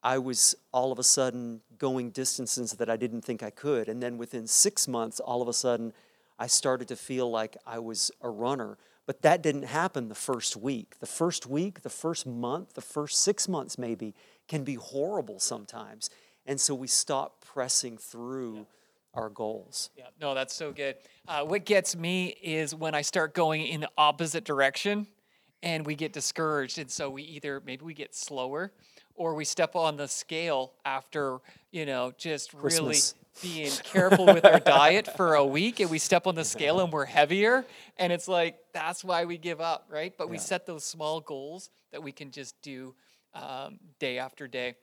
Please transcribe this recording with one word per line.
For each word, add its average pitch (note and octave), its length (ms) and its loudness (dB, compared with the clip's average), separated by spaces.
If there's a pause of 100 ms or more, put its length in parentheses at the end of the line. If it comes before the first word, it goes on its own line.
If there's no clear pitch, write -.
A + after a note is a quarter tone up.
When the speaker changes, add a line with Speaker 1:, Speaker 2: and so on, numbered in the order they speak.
Speaker 1:
I C3 160 2
was B2+ 360 2 (180)
all B2+ 200 2
of A#2 60 -6
a B2 60 -4
sudden B2 580 2 (160)
going C3 320 -2
distances B2+ 640 -4
that A2+ 180 -4
I A2+ 60 0
didn't A#2 260 -4
think A#2 200 -6
I G#2+ 80 -10
could. B2+ 380 -2
And A#2+ 140 -4
then A#2+ 160 -6
within A#2 280 -10
six - 400 2
months, A2+ 340 -4
all B2 220 -2
of A#2+ 60 -2
a A#2+ 40 -4
sudden, A#2 400 0 (460)
I A#2 100 -6
started B2+ 400 0
to A#2+ 80 -8
feel B2+ 340 -4
like A2 260 -4 (100)
I A#2 120 -10
was A2+ 320 -4 (100)
a B2 80 -8
runner. A2+ 480 -4 (300)
But - 160 -8
that E3 200 6
didn't C#3+ 220 0
happen C#3 440 -2
the G#2+ 80 -12
first - 400 -4
week. A2+ 420 -6
The B2+ 80 -12
first - 400 -2
week, E3 360 -4
the D3 80 -10
first - 360 -6
month, A#2+ 480 -6
the C3+ 60 -12
first - 420 -2
six G3+ 260 2
months D3+ 300 -6
maybe A#2 360 -6 (320)
can D#3 160 -6
be C3+ 120 -6
horrible C3+ 680 -6
sometimes. A2 680 -8 (360)
And C#3 160 -4
so - 140 2
we C3 120 -8
stop - 580 -2
pressing B2 540 -4
through A#2+ 600 -10
Speaker 2:
Yeah. G#2 60 -14 (500)
Speaker 1:
our A2+ 140 -4
goals. G#2+ 680 -8
Speaker 2:
Yeah, B2 120 -20 (120)
no, C#3 140 -2
that's C3 200 -4
so D3 180 -8
good. C#3 240 -6 (300)
Uh, D3+ 180 -2
what F3+ 200 -2
gets F#3+ 320 4
me F3+ 460 -2
is D#3 320 -2
when D#3+ 200 -4
I D3 80 0
start D#3+ 320 0
going D#3 320 2
in - 140 -6
the D3+ 160 -6
opposite D3+ 480 4
direction D3+ 640 2 (560)
and D#3+ 240 -2
we D3+ 80 -4
get D3+ 180 -4
discouraged. D3 680 -2
And D3+ 120 -10
so D3 200 -6
we C#3 120 -12
either, D3 420 -10
maybe C3 200 -12
we E3 100 -12
get D3 200 -14
slower C#3+ 580 -6 (420)
or E3 200 -2
we D#3 100 -4
step - 300 0
on D#3+ 220 0
the C#3+ 100 -6
scale D#3 680 -4 (100)
after, C3+ 540 -4 (320)
you D#3+ 160 -6
know, B2+ 320 -2
just D#3 340 -6
really D#3 340 0
Speaker 1:
Christmas. D3+ 280 2 (280)
Speaker 2:
being D#3+ 300 -4 (120)
careful F#3+ 420 6
with E3+ 180 12
our D#3+ 160 12
Speaker 1:
<laughs> - 0 -
Speaker 2:
diet D#3 560 8
for E3+ 180 4
a C#3+ 100 8
week, E3+ 360 0
and F3+ 100 2
we D#3+ 80 -2
step F3 280 4
on F#3 80 0
the D#3+ 100 -2
scale E3 360 2
and F3 120 0
we're C#3+ 140 -2
heavier. G#3 580 4 (320)
And F3+ 160 0
it's F3 160 -4
like, E3+ 300 2 (140)
that's E3+ 300 -6
why F3 220 0
we E3+ 140 -6
give D#3+ 220 -8
up, E3 280 -4
right? D#3 280 -8
But E3 120 -6
we E3+ 80 -8
Speaker 1:
Yeah. D3+ 60 -8
Speaker 2:
set F3+ 240 -4
those D#3+ 180 -10
small D#3 360 -6
goals D#3 500 -12 (220)
that C#3+ 100 -12
we C#3 100 -12
can C#3 180 -16
just C3 300 -16
do, C3 340 -14 (380)
um, C#3 460 -12 (200)
day B2+ 200 -4
after C3 280 -10
day. B2 360 -6